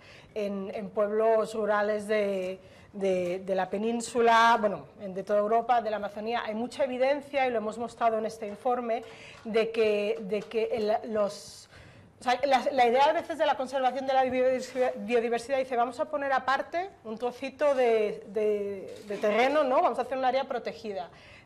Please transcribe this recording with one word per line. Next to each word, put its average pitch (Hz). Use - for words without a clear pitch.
en, 202
en 208
pueblos 214
rurales 208
de, 196
de, 185
de 190
la 185
península, 233
bueno, 190
en, 196
de 190
toda 208
Europa, 233
de 214
la 208
Amazonía, 214
hay 214
mucha 247
evidencia, 262
y 254
lo 233
hemos 214
mostrado 226
en 214
este 208
informe, 240
de 220
que, 214
de 202
que 226
el, 220
los, -
o -
sea, 254
la, 262
la 254
idea 254
a 311
veces 330
de 302
la 277
conservación 262
de 269
la 262
biodiversi-, 254
biodiversidad 233
dice, 269
"Vamos 247
a 311
poner 285
aparte 269
un 220
trocito 262
de, 226
de, 202
de 202
terreno, 247
¿no? 269
Vamos 359
a 254
hacer 262
un 262
área 262
protegida". 202